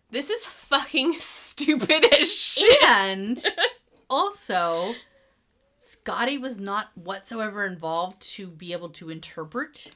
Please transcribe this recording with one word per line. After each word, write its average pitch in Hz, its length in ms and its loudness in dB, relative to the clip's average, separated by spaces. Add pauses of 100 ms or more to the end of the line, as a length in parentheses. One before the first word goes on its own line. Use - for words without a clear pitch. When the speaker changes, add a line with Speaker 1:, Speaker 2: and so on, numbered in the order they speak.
(100)
Speaker 1:
This 285 200 -6
is 453 140 -4
fucking 277 680 -2
<laughs> - 60 -8
stupid 302 920 2
as 302 180 4
shit. 494 520 6
Speaker 2:
And 196 580 2 (360)
Speaker 1:
<laughs> - 320 -20
Speaker 2:
also, 196 840 0 (840)
Scotty 233 600 -4
was 247 220 -8
not 202 340 -6
whatsoever 202 680 -6
involved 170 560 -4 (140)
to 196 120 -12
be 170 260 -12
able 170 180 -8
to 160 200 -16
interpret 165 840 -10